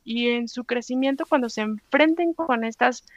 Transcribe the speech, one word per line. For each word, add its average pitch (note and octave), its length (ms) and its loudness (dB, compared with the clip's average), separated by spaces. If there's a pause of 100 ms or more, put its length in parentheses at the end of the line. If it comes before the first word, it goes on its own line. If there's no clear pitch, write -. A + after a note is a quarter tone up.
y A#3+ 260 0
en A#3+ 180 -2
su B3 160 -10
crecimiento, C4 640 -2
cuando B3+ 220 2
se A3 140 -4
enfrenten D4+ 720 2
con B3+ 300 -2
estas A#3+ 380 0 (140)